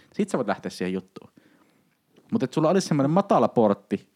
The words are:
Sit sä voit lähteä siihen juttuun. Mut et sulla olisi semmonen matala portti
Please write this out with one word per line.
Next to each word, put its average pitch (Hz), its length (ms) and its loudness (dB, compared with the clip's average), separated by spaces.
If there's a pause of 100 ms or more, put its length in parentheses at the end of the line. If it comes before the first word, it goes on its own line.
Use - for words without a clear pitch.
(120)
Sit 208 160 -4
sä 180 100 -2
voit 117 100 -4
lähteä 95 220 -6
siihen 92 220 -6
juttuun. - 380 -12 (1000)
Mut 220 100 0
et - 100 -2
sulla 156 180 2
olisi 185 180 2
semmonen 143 220 0
matala 175 380 2
portti 104 680 0